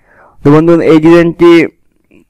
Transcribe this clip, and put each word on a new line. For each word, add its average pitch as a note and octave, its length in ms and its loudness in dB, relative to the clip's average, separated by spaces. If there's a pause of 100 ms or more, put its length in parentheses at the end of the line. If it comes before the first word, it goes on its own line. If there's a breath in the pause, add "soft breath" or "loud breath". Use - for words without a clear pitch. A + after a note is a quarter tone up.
(440 soft breath)
তো C#3+ 80 0
বন্ধুগণ, E3 280 0
এই D#3 180 0
ডিজাইনটি, E3+ 680 0 (640)